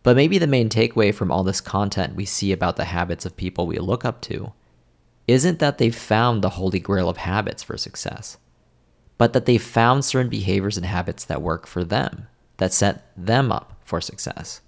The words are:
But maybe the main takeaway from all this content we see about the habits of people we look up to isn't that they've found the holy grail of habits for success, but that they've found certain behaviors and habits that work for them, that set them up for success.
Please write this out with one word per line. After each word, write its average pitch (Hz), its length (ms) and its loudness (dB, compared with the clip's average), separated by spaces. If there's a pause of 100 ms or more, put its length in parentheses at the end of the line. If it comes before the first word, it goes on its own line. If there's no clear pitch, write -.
But 123 140 6
maybe 165 240 4
the 170 80 4
main 123 220 4
takeaway 110 440 2
from 90 180 -2
all 90 120 2
this 95 180 -2
content 98 540 -2
we 104 100 -6
see 98 260 -2
about 90 240 0
the 80 100 -4
habits 87 420 -4
of 87 100 -10
people 90 300 -4
we 82 100 -4
look 95 260 -2
up 120 180 -4
to - 320 -10 (720)
isn't 147 320 4
that 143 180 2
they've 113 180 2
found 113 480 0
the 92 60 2
holy 92 300 -2
grail 92 300 0
of 87 80 -6
habits 101 440 -2
for - 160 -10
success, - 600 -10 (840)
but 117 140 4
that 123 120 2
they've 120 160 4
found 123 420 2
certain 127 260 0
behaviors 98 480 -2
and 87 80 -6
habits 90 400 -4
that 73 180 -6
work 82 240 -4
for 90 160 -4
them, 101 440 -4 (300)
that 92 160 0
set - 420 0
them 113 360 0
up - 320 -6
for - 180 -4
success. - 680 -12